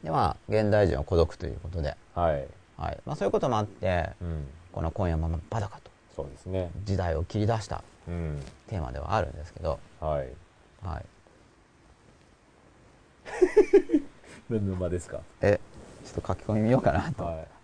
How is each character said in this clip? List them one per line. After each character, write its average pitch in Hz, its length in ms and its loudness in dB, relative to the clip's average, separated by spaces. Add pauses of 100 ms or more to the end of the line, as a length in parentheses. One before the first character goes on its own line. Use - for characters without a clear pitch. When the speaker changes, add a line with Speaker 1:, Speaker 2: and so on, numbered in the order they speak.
Speaker 1:
で、 - 80 -8
ま 113 200 2
あ、 - 60 -6 (120)
現 107 220 4
代 104 160 8
人 73 100 2
は 71 60 -2
孤 92 120 0
独 80 200 6
と - 100 -10
い 65 60 -4
う - 100 -8
こ 87 80 -10
と 85 120 -4
で。 71 140 -4 (180)
Speaker 2:
は 85 200 2
い。 67 140 -4 (280)
Speaker 1:
は - 160 -4
い。 - 140 -10
ま 143 80 -6
あ、 - 20 -4
そ - 80 -4
う 196 40 2
い - 20 2
う - 20 0
こ 220 80 2
と 156 80 0
も 120 100 2
あ 107 40 2
っ 104 40 0
て、 90 440 0 (100)
Speaker 2:
う 90 60 -8
ん。 78 220 -4 (260)
Speaker 1:
こ - 80 -4
の 80 100 0
今 92 180 0
夜 80 60 2
も 80 140 0
真 78 80 -2
っ 73 120 -6
裸 101 300 -6
と。 - 120 -20 (240)
Speaker 2:
そ - 80 -6
う - 20 -6
で - 120 -14
す - 100 -14
ね。 92 240 -4 (120)
Speaker 1:
時 98 140 0
代 87 180 0
を 78 80 0
切 - 160 -4
り 107 80 2
出 113 140 2
し - 60 -10
た - 160 -8 (240)
Speaker 2:
う 85 40 -8
ん。 78 300 -4 (260)
Speaker 1:
テ 107 100 -6
ー 82 40 -2
マ 64 100 -4
で 67 80 -6
は 80 140 -4
あ 107 80 2
る 76 80 -2
ん - 40 -12
で 78 120 -10
す - 80 -16
け - 80 -16
ど。 78 180 -2 (220)
Speaker 2:
は 76 220 0
い。 64 60 -8 (540)
Speaker 1:
は 80 160 -6
い。 - 60 -12 (2250)
Speaker 2:
<laughs> - 760 6 (460)
何 107 180 0
の 95 80 0
間 90 140 0
で 87 100 0
す - 80 -10
か？ - 140 -10 (200)
Speaker 1:
え、 101 180 6 (440)
ち - 60 -16
ょ - 100 -4
っ - 20 -8
と - 60 -12
書 85 80 0
き - 80 -14
込 107 100 -2
み 107 80 2
見 110 100 4
よ 131 80 6
う - 20 0
か 87 100 4
な - 200 0
と。 90 120 -6
Speaker 2:
は 85 100 -4
い。 80 140 -10 (160)